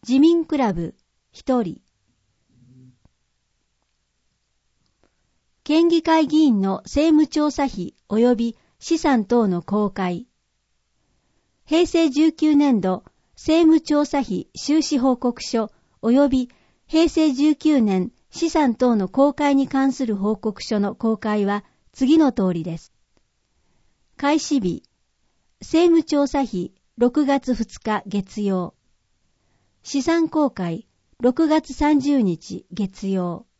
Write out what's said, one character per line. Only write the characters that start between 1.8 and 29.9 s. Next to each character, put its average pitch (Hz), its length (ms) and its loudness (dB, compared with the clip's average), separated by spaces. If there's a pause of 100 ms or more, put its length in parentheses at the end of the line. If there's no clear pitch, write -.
県 330 240 2
議 330 140 2
会 320 240 2
議 302 140 0
員 247 220 4
の 190 240 -2
政 311 280 0
務 302 140 4
調 302 240 -2
査 285 140 -2
費 - 280 -8 (160)
及 233 260 2
び 233 220 -6 (220)
資 - 180 -4
産 254 280 0
等 233 220 0
の 175 140 -2
公 208 300 -4
開。 190 340 -6 (1400)
平 330 220 2
成 330 240 0
十 302 220 2
九 302 240 0
年 277 260 2
度 185 220 -4 (320)
政 320 360 4
務 320 100 4
調 294 220 0
査 285 180 -2
費 180 340 -6
収 302 260 0
支 294 160 -2
報 254 180 2
告 247 280 -6
書 226 260 -4 (320)
及 269 260 4
び 254 220 -2 (380)
平 320 200 2
成 311 240 2
十 285 240 2
九 302 260 2
年 190 300 0 (200)
資 - 180 -4
産 294 240 0
等 240 220 0
の 190 140 -2
公 277 260 0
開 285 200 0
に 269 120 0
関 269 260 0
す 269 140 -6
る 214 80 -2
報 208 200 -2
告 208 280 -8
書 214 160 -4
の 202 160 -4
公 220 220 -4
開 208 280 -2
は 202 180 -4 (340)
次 262 200 2
の 302 160 4
通 185 180 0
り 170 140 -6
で 165 120 -8
す。 - 140 -20 (1300)
開 285 200 0
始 285 220 -2
日、 185 240 -4 (800)
政 339 340 2
務 320 80 2
調 285 240 0
査 277 140 -2
費 190 320 -6 (240)
六 247 280 0
月 269 300 -2
二 - 240 -8
日 214 260 -6
月 202 360 -8
曜。 190 340 -4 (1040)
資 277 200 -6